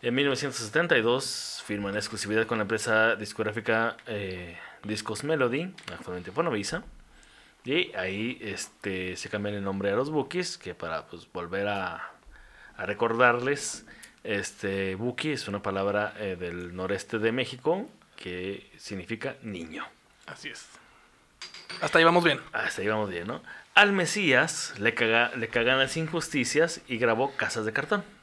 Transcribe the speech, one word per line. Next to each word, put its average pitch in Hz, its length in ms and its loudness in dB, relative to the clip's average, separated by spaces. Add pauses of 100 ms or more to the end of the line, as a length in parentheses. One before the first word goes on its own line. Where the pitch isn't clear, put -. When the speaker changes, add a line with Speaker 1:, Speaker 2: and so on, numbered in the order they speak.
Speaker 1:
En 120 120 2
mil 143 120 4
novecientos 135 340 0
setenta 151 360 4
y 113 60 6
dos - 640 0
firman 101 260 -4
la 107 60 0
exclusividad 107 480 0
con 113 120 0
la 107 40 0
empresa 110 540 4
discográfica, 110 800 0 (100)
eh, 92 520 -8 (240)
Discos 107 420 -4
Melody, 147 480 0 (200)
actualmente 90 380 -10
Fonovisa, 143 520 0 (840)
y 151 320 0
ahí, 104 460 -4
este, 92 760 -6
se - 140 -10
cambian 104 240 -2
el 101 100 -4
nombre 98 260 0
a 98 40 2
los 135 160 2
Bukis, 156 480 -2
que 90 160 -10
para, 80 320 -6
pues, 85 260 -14
volver 92 360 -2
a, 95 420 -4 (680)
a 104 100 -8
recordarles, 120 1000 2 (360)
este, 98 720 -2
Buki 123 380 -2
es 123 160 -4
una 101 140 -4
palabra, 101 560 0
eh, 98 200 -4
del 87 380 -6
noreste 95 420 -2
de 113 140 4
México 156 560 -2 (280)
que 92 640 -8
significa 107 640 -8
niño. 87 440 -8 (400)
Speaker 2:
Así 78 240 -14
es. - 160 -16 (1120)
Hasta 165 180 4
ahí 165 60 10
vamos 175 200 8
bien. 143 160 4 (120)
Speaker 1:
Hasta - 300 -2
ahí 101 60 2
vamos 107 220 2
bien, 87 160 -4
¿no? 131 160 -8 (320)
Al 202 180 8
Mesías 165 880 2
le 107 160 2
caga-, 117 420 4
le 113 120 -4
cagan 123 300 4
las 131 180 2
injusticias 160 880 0
y 120 120 -4
grabó 117 380 4
Casas 110 300 -2
de 110 60 -2
Cartón. - 320 0 (180)